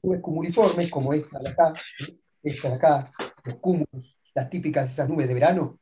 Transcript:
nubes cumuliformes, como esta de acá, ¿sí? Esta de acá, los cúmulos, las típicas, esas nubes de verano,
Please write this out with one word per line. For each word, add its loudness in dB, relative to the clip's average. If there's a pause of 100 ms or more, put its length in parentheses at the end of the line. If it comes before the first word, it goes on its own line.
nubes 0
cumuliformes, 2
como -2
esta -4
de -8
acá, 4
¿sí? -14 (220)
Esta -4
de 0
acá, 4 (320)
los -8
cúmulos, -2 (160)
las -4
típicas, -2
esas -2
nubes 0
de 0
verano, 2